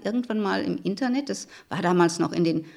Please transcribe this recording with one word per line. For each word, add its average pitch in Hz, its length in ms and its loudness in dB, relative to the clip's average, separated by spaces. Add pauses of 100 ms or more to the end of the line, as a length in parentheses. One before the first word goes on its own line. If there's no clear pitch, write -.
irgendwann 226 360 -2
mal 196 240 0
im 180 180 -2
Internet, 247 480 -2
das - 180 -6 (220)
war 175 140 -4
damals 175 340 4
noch 160 140 0
in 175 120 2
den 160 220 2 (120)